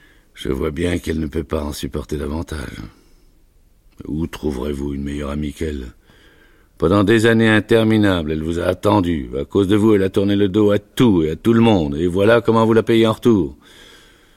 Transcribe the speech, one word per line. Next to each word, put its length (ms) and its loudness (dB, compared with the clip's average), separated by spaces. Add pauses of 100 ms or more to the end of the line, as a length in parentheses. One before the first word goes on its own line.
(340)
je 160 -8
vois 200 -4
bien 280 -4
qu'elle 220 -6
ne 60 -4
peut 180 -6
pas 180 -6
en 100 -8
supporter 460 -8
davantage. 640 -10 (1200)
Où 200 -6
trouverez-vous 680 -8
une 80 -8
meilleure 280 -8
amie 220 -6
qu'elle ? 400 -10 (840)
Pendant 280 2
des 220 4
années 220 4
interminables, 840 2
elle 100 -4
vous 160 -4
a 60 -4
attendu. 760 0
À 60 -4
cause 240 0
de 80 2
vous, 180 4
elle 80 2
a 80 -2
tourné 260 0
le 120 0
dos 220 2
à 80 2
tout 440 2
et 80 -2
à 60 -6
tout 160 2
le 80 4
monde. 360 2
Et 120 -2
voilà 320 2
comment 260 2
vous 60 2
la 100 4
payez 240 2
en 60 0
retour. 440 0 (800)